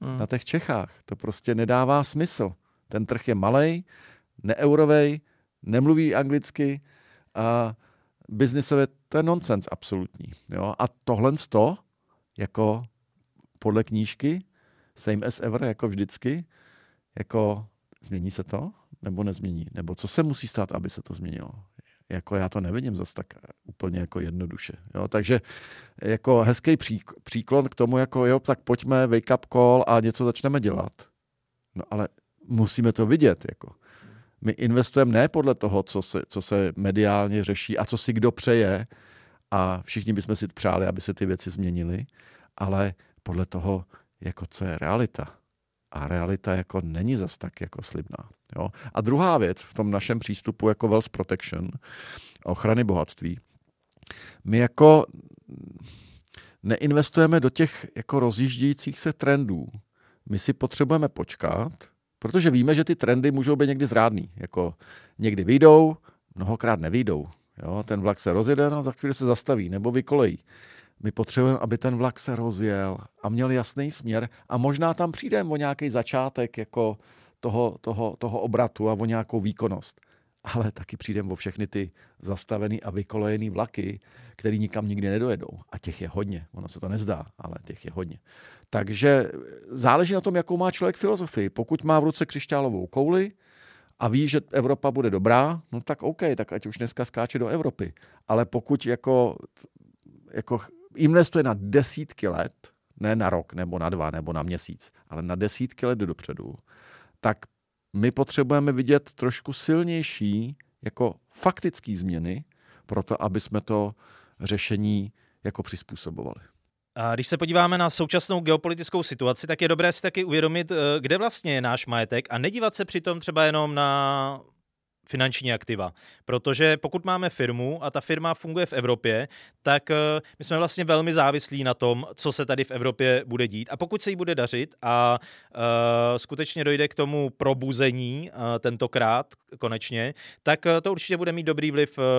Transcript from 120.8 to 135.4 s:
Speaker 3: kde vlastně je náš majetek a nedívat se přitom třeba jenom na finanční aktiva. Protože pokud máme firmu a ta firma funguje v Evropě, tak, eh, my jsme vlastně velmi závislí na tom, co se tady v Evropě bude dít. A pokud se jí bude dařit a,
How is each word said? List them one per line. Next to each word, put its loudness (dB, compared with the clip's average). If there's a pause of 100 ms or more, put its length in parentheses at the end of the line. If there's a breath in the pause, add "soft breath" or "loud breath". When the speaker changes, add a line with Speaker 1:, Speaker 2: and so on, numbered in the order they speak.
Speaker 3:
kde 0
vlastně -2
je 0
náš -2
majetek -2
a -4
nedívat -2
se -6
přitom -6
třeba 0
jenom 0
na 0 (680)
finanční -2
aktiva. -4 (320 soft breath)
Protože 2
pokud -6
máme -2
firmu -4
a -4
ta -4
firma -2
funguje -4
v -10
Evropě, 0 (340 loud breath)
tak, 0
eh, 2 (440 soft breath)
my -14
jsme -2
vlastně -2
velmi 2
závislí 2
na 2
tom, 0
co -4
se -2
tady 0
v -8
Evropě 2
bude -2
dít. -8
A -8
pokud -4
se -2
jí -4
bude -4
dařit -4
a, 4 (360 loud breath)